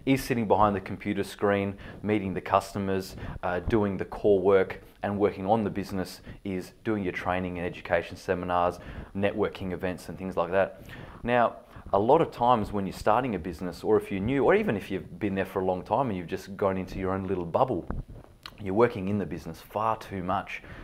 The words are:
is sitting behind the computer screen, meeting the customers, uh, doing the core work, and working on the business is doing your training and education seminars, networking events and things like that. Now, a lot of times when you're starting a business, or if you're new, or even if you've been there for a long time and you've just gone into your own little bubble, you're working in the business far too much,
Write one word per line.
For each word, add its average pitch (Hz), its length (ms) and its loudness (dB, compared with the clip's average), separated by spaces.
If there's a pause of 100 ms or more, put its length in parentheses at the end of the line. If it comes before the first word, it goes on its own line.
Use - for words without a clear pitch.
is 135 160 4
sitting 117 240 0
behind 101 300 6
the 95 60 -2
computer 98 420 -4
screen, 98 540 0 (260)
meeting 98 300 0
the 90 80 -2
customers, 98 760 0 (280)
uh, 90 180 -2
doing 101 340 2
the - 80 -4
core 101 380 2
work, 95 400 4 (220)
and 101 140 -2
working 95 280 2
on 110 180 4
the 98 60 0
business 92 500 -6 (240)
is 92 300 -6 (100)
doing 107 180 0
your 90 120 -2
training 90 440 -2
and 87 80 -4
education 87 520 -2
seminars, 90 640 0 (360)
networking 98 560 -2
events 90 380 -6
and 82 80 -10
things 92 180 -6
like 85 160 0
that. 95 300 2 (420)
Now, 120 320 4 (380)
a 98 60 6
lot 131 200 6
of 151 100 2
times 117 440 2
when 101 120 -2
you're 87 60 -4
starting 117 440 2
a 90 40 -2
business, 85 460 -8
or 107 100 6
if - 160 2
you're 98 80 -2
new, 127 240 0
or 143 100 6
even 208 220 2
if 95 160 -6
you've 87 260 -6
been 101 160 -2
there 95 120 0
for 95 160 -2
a 92 40 0
long 92 160 0
time 113 280 0
and 95 80 -2
you've 85 100 -8
just 95 300 -8
gone 95 200 2
into 92 220 -6
your 95 140 0
own 95 100 -2
little 92 220 -2
bubble, 110 420 0 (760)
you're 95 120 -2
working 107 340 4
in 104 100 0
the 92 80 0
business 80 360 -8
far 110 340 0
too 95 280 -8
much, 92 380 -4 (220)